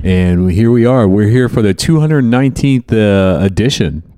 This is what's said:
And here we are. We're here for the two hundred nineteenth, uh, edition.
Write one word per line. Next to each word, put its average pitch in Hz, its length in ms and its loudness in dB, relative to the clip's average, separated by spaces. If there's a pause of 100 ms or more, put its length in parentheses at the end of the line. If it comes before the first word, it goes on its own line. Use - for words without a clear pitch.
And 90 460 0
here 110 220 0
we 120 140 2
are. 123 200 2
We're 101 220 2
here 123 220 0
for 120 120 -2
the 101 120 0
two 160 260 0
hundred 151 240 0
nineteenth, 127 720 -2
uh, 98 480 2
edition. 95 600 -2 (160)